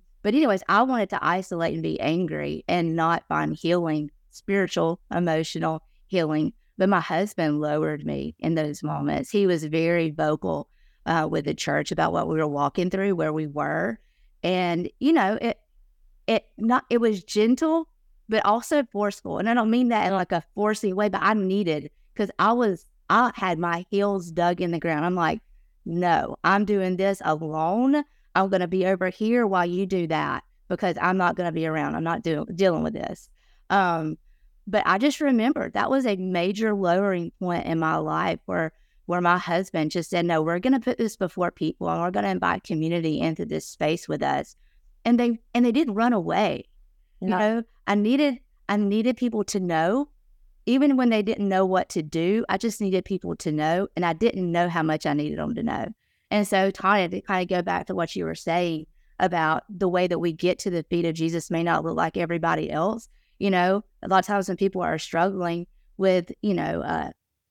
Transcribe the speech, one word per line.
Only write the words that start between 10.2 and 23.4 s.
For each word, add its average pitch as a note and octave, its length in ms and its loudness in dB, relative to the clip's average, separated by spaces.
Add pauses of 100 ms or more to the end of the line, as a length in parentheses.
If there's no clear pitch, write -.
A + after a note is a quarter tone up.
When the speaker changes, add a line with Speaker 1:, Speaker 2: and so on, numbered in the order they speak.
Speaker 1:
uh, D#3+ 240 0
with D#3+ 140 -2
the D#3 100 -2
church D3 380 -2
about E3 220 0
what E3 160 0
we D#3+ 80 0
were D#3 100 2
walking C#3+ 420 0
through, F#3+ 260 0
where D#3 180 -2
we D#3 140 -4
were. D3+ 520 -4 (440)
And, F3 460 0 (120)
you C#4 100 2
know, A3 300 2
it, - 180 -2 (680)
it A3+ 180 2 (120)
not, A#3 320 0
it A#3+ 120 2
was A3 240 0
gentle, D#4 640 2 (400)
but G#3+ 160 2
also A#3+ 480 2
forceful. G3+ 460 -4
And G3+ 100 0
I A3+ 40 4
don't A3+ 180 2
mean A#3+ 180 4
that G#3+ 180 2
in, F#3+ 60 0
like, F#3 180 -2
a E3+ 120 0 (120)
forcing G#3 400 0
way, G#3 140 2
but F#3+ 120 -4
I G3+ 120 4
needed, F#3 580 0 (240)
'cause G3+ 240 -2
I G#3 140 4
was, A3+ 320 0 (240)
I A#3 260 4
had F3+ 240 -2